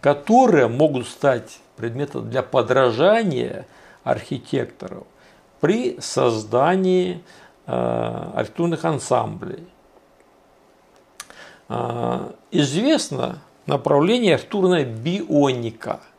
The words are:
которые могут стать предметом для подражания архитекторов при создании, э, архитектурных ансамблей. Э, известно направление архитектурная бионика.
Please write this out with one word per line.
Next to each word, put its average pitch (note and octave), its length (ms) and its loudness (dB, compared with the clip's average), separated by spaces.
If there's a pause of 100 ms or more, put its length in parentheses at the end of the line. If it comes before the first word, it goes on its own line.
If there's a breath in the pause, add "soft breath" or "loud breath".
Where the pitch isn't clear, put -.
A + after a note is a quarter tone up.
которые D#3 680 4
могут C3 400 0
стать B2 520 -2 (160)
предметом A#2+ 520 -6
для B2 140 -2
подражания C3 1200 2 (380 loud breath)
архитекторов - 1000 -6 (580 soft breath)
при A3+ 360 0
создании, D#3+ 1300 0 (420 loud breath)
э, A#2 680 -4
архитектурных E3 500 -4
ансамблей. A#2+ 840 -4 (2000 loud breath)
Э, A#2+ 640 -4 (180)
известно D#3 880 0 (260)
направление D3+ 680 2
архитектурная F3+ 500 0
бионика. B2 1160 -2 (180)